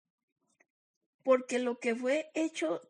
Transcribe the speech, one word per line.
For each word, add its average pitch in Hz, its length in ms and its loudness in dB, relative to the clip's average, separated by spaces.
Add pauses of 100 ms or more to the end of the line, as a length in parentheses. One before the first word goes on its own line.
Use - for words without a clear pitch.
(1300)
"Porque 254 340 2
lo 240 220 -2
que 233 160 -2
fue 262 380 -2
hecho 320 560 -2